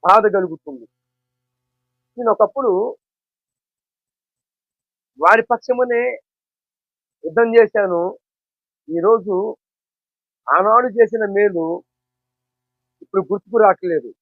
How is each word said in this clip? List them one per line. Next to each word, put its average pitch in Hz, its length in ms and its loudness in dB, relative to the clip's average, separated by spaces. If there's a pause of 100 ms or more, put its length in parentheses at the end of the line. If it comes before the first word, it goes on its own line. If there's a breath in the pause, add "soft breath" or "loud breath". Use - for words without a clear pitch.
బాధ 202 200 4 (120)
కలుగుతుంది. 156 500 -8 (1300)
నేను 240 140 -2
ఒకప్పుడు 220 400 0 (2500)
వారి 202 320 4
పక్షమునే 240 520 -2 (1200)
యుద్ధం 196 320 -2
చేశాను, 202 460 2 (880)
ఈరోజు 190 460 0 (1120)
ఆనాడు 208 400 2 (100)
చేసిన 220 260 2 (120)
మేలు 190 300 0 (1400)
ఇప్పుడు - 280 -4
గుర్తుకు 202 340 -6
రావట్లేదు. 180 460 0 (120)